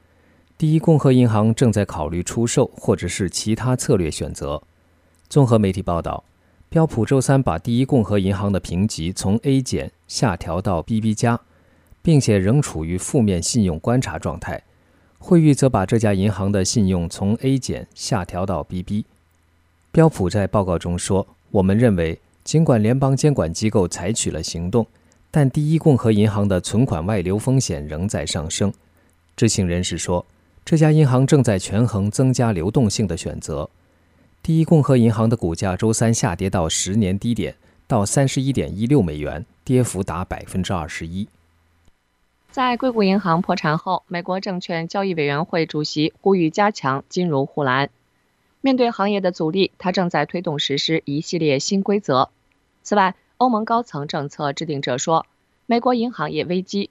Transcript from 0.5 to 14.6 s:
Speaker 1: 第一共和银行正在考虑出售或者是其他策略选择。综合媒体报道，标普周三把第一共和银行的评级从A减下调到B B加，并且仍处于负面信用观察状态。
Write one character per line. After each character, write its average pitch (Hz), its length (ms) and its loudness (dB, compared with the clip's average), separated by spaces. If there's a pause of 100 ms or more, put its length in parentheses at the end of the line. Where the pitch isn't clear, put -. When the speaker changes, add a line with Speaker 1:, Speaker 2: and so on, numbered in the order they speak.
Speaker 1:
第 156 160 2
一 156 60 4
共 160 180 4
和 135 140 4
银 123 180 6
行 110 240 2
正 117 180 2
在 101 140 2
考 76 220 -6
虑 85 160 -4
出 117 240 -2
售 - 280 0
或 107 200 0
者 - 120 -4
是 90 220 -2
其 - 240 -4
他 123 220 -2
策 123 200 0
略 85 140 0
选 78 240 -8
择。 71 300 -8 (680)
综 139 160 4
合 117 140 4
媒 95 120 2
体 92 120 -4
报 85 180 -2
道， - 220 -8 (440)
标 160 200 2
普 139 180 0
周 135 160 2
三 135 220 2
把 82 160 -2
第 117 180 -2
一 131 80 2
共 127 180 2
和 104 140 0
银 95 180 2
行 101 160 -2
的 92 80 0
评 92 280 -2
级 87 260 -4
从 104 300 -2
A 135 180 2
减 135 300 -4 (160)
下 104 280 -2
调 85 240 -6
到 92 220 -2
B 110 180 -2
B 110 140 0
加， 117 260 0 (600)
并 156 180 4
且 107 180 2
仍 107 240 2
处 - 220 -6
于 87 140 -4
负 131 240 0
面 95 200 2
信 110 220 0
用 82 160 0
观 123 220 0
察 80 180 -6
状 76 200 -8
态。 - 220 -10 (560)